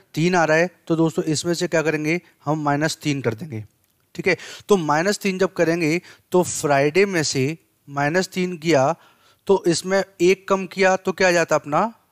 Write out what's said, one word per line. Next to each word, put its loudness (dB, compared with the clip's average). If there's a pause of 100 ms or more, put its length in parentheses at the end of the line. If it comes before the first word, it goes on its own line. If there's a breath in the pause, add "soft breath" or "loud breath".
(140 soft breath)
तीन 0
आ 4
रहा 2
है, 2 (180)
तो 0
दोस्तों 0
इसमें -2
से -4
क्या 0
करेंगे -2 (240 soft breath)
हम, -2
माइनस -2
तीन -2
कर -2
देंगे। -12 (560)
ठीक -2
है, 2 (320 loud breath)
तो 6
माइनस 0
तीन -4
जब 0
करेंगे 0 (300 loud breath)
तो 4
फ्राइडे 2
में -2
से -2 (300)
माइनस -2
तीन -4
गया 2 (640 soft breath)
तो 2
इसमें 0 (180)
एक 2
कम 0
किया 2
तो -4
क्या 2
आ 4
जाता 2
अपना 0 (300)